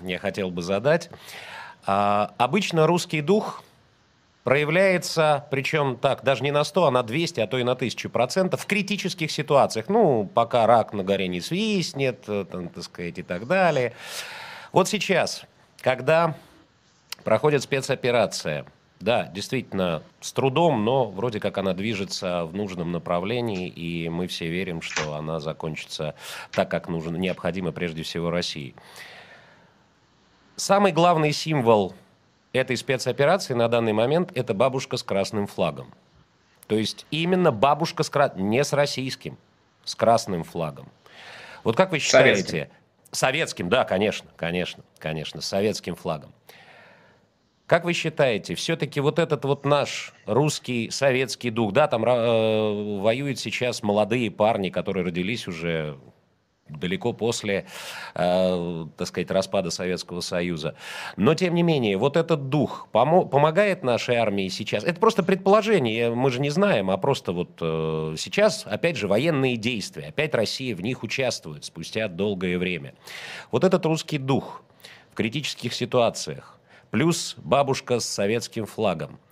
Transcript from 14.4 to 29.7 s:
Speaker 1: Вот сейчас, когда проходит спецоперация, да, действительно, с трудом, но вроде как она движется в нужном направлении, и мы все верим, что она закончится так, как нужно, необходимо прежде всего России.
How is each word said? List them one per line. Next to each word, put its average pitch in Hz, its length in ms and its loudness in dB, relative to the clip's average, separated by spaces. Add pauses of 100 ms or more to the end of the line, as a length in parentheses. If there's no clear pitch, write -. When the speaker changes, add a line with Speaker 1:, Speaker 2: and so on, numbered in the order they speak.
Speaker 1:
Вот 185 160 4
сейчас, 175 560 0 (360)
когда 151 540 2 (880)
проходит 135 400 2
спецоперация, 117 1000 0 (340)
да, 98 280 0
действительно, 92 760 -4 (160)
с - 140 -12
трудом, 131 500 2
но 120 260 2
вроде 95 300 -6
как 95 180 -4
она 95 160 0
движется 95 720 -4
в 82 100 -8
нужном 92 380 -6
направлении, 92 800 -4
и 85 400 -6
мы 87 180 -4
все 85 220 -8
верим, 87 320 -6
что 76 340 -6
она 78 240 -6
закончится 78 760 -8 (360)
так, 92 180 0
как 87 200 -4
нужно, 82 260 -4
необходимо 90 560 -4
прежде 80 320 -6
всего 85 260 -4
России. 80 460 -6 (1800)